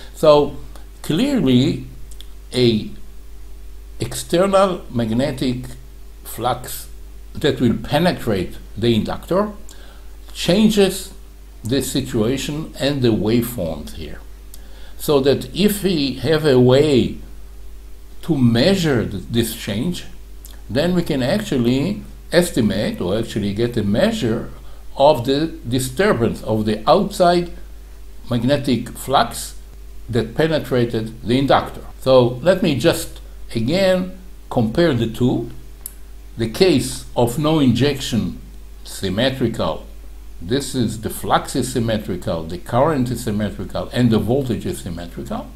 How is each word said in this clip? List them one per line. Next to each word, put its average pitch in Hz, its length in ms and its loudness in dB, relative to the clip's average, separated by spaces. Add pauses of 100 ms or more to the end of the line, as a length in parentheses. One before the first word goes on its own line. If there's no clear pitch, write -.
(160)
so 147 420 6 (460)
clearly 165 800 2 (680)
a 117 380 2 (1080)
external 190 920 2
magnetic 123 800 -2 (560)
flux - 640 -6 (480)
that - 260 0
will 120 160 4
penetrate 120 800 0 (180)
the 113 200 4
inductor 185 560 0 (840)
changes 196 800 4 (500)
the 131 180 0
situation 131 1000 -2
and 139 220 0
the 120 80 6
waveforms 98 840 0
here. - 260 -10 (760)
So 147 240 2
that 131 340 2
if 196 280 2
we 151 320 0
have 156 300 0
a 131 140 8
way 123 580 6 (1040)
to 156 140 0
measure 131 680 4
th-, 90 220 -6
this 113 260 0
change, 120 500 -4 (640)
then 156 240 2
we 175 100 2
can 143 200 0
actually 147 800 0 (280)
estimate 143 680 2
or 95 160 0
actually 104 360 -2
get 120 240 0
a 107 60 0
measure 123 680 0 (460)
of 135 280 6
the 143 220 2 (200)
disturbance 127 760 2
of 110 220 0
the 107 240 0
outside 175 640 4 (760)
magnetic 127 600 2
flux - 680 -2 (520)
that 110 280 0
penetrated 123 880 0
the 120 160 2
inductor. - 420 2 (200)
So 123 400 6
let 180 200 4
me 151 160 2
just - 420 0 (360)
again 185 640 2 (320)
compare 135 440 4
the 113 140 2
two. 123 440 0 (840)
The 113 120 -2
case 160 560 2 (120)
of - 200 2
no 156 220 4
injection, 127 800 2 (460)
symmetrical. 107 1000 -2 (560)
This 123 320 -2
is 113 280 -2
the - 80 -6
flux 135 440 -2
is 127 200 -2
symmetrical, 107 680 -2
the 85 160 -8
current 127 520 2
is 117 140 -6
symmetrical, 98 680 -4
and 120 180 4
the 107 100 4
voltage 113 460 0
is 92 140 -4
symmetrical. 92 760 -8